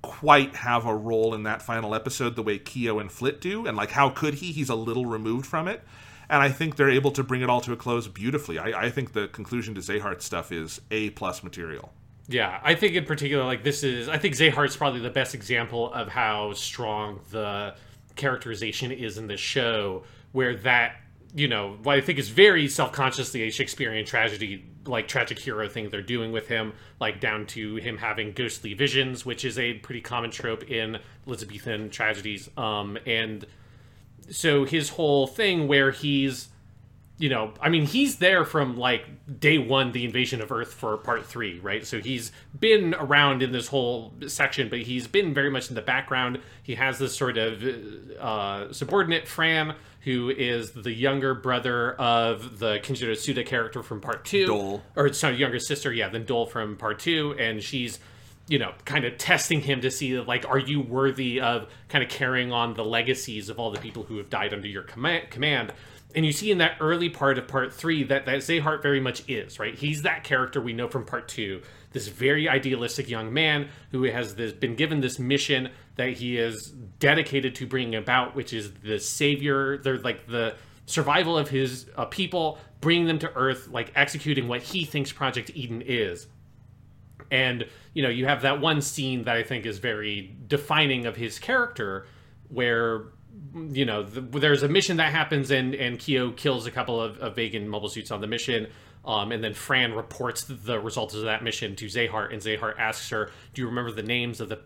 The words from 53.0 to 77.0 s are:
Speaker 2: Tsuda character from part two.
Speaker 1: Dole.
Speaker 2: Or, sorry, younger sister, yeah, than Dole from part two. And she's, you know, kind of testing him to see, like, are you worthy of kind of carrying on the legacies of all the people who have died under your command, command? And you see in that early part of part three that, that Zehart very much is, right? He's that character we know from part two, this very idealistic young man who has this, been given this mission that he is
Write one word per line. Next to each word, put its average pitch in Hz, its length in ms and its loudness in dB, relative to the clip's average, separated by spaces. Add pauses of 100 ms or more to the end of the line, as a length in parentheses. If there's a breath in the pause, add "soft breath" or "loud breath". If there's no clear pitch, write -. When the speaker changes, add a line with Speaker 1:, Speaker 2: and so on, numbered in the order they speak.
Speaker 2:
Tsuda 120 320 -2
character 117 380 -2
from 107 180 -8
part 117 240 -6
two. 196 220 4
Speaker 1:
Dole. 101 360 0 (120)
Speaker 2:
Or, 143 180 4
sorry, 135 240 0
younger 123 220 2
sister, 139 340 -2
yeah, 110 160 0
than 110 160 -4
Dole 117 220 0
from 107 300 -6
part 107 240 -4
two. 156 380 0
And 113 240 0
she's, 120 360 -6 (480 loud breath)
you 147 120 2
know, 98 140 -2 (120)
kind 139 200 0
of 120 140 -4
testing 165 440 4
him 135 180 0
to 131 100 0
see, 127 300 -2
like, 120 280 -2
are 135 100 4
you 139 220 0
worthy 131 600 0
of 117 260 0 (220 loud breath)
kind 135 160 2
of 123 60 -6
carrying 127 420 0
on 117 220 0
the 113 100 -4
legacies 113 640 -2
of 110 100 -8
all 117 140 -4
the 101 80 -8
people 110 240 -10
who 107 140 -8
have 101 120 -10
died 101 220 -2
under 101 160 -8
your 98 140 -8
command, - 480 -4
command? 127 420 0 (420 loud breath)
And 160 100 4
you 151 80 4
see 208 180 0
in 190 80 6
that 165 220 4
early 170 300 2
part 139 260 2
of 127 120 -4
part 131 260 -2
three 160 300 0
that, 135 200 2
that 135 140 0
Zehart 151 440 0
very 139 180 4
much 127 280 -4
is, 113 300 -6
right? 113 160 -4
He's 147 280 -4
that 160 220 0
character 131 380 2
we 120 100 -4
know 117 160 -2
from 120 160 -4
part 120 240 -8
two, 98 320 -6 (320 loud breath)
this 107 160 -6
very 143 400 2
idealistic 131 640 0
young 113 240 -4
man 147 340 2 (220 loud breath)
who 127 140 0
has 113 320 -2
this, 113 160 -2
been 117 240 -2
given 151 240 2
this 127 180 -2
mission 131 520 0 (260 loud breath)
that 127 180 0
he 123 240 -4
is 117 320 -2 (300)